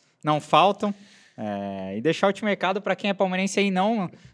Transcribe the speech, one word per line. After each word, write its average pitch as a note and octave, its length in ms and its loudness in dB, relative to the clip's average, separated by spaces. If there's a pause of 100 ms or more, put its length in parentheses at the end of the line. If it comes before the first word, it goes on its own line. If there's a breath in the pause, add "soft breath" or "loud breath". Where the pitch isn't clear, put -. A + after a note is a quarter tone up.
(220)
não D3+ 160 0
faltam. G3 560 2 (420 soft breath)
É, G2+ 640 -6
e - 20 -6
deixar D#3+ 280 2
o - 20 2
último G#3 180 -4
recado F#3+ 320 0
pra F#3+ 140 -2
quem G3+ 160 -2
é - 20 2
palmeirense F#3+ 460 -2
aí G3+ 100 4
não, F#3+ 400 0 (260 soft breath)